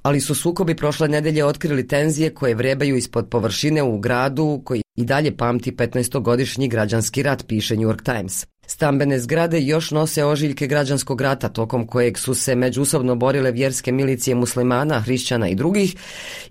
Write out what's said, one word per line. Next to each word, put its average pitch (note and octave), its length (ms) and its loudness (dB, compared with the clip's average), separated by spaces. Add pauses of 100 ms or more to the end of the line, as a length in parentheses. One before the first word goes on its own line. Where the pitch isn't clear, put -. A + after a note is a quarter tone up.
ali C#3+ 180 2
su C#3+ 140 -2
sukobi E3+ 420 0
prošle D3+ 320 0
nedelje D3+ 360 2
otkrili C#3+ 440 0
tenzije D3+ 420 2
koje B2 240 0
vrebaju C3+ 420 0
ispod A#2 320 -2
površine B2 540 0
u A2+ 160 0
gradu C3 640 0
koji A2+ 180 -2 (140)
i A#2+ 80 0
dalje C#3 320 0
pamti A#2+ 400 0
petnaestogodišnji B2 920 0
građanski A2 540 0
rat, C3+ 240 0
piše A2 300 0
New A2 120 2
York G#2+ 140 -2
Times. G#2+ 440 -4 (200)
Stambene C#3+ 520 2
zgrade D#3+ 420 0
još D#3 300 0
nose D#3 340 0
ožiljke D3 420 0
građanskog C3+ 540 0
rata, C3+ 280 0
tokom A2+ 380 -2
kojeg A#2+ 320 0
su B2+ 160 -2
se C3 200 0
međusobno B2+ 640 0
borile C3 340 2
vjerske B2+ 420 -2
milicije C3+ 420 0
muslimana, B2 640 2
hrišćana A#2+ 480 0
i F2+ 60 0
drugih. F#3 400 0 (560)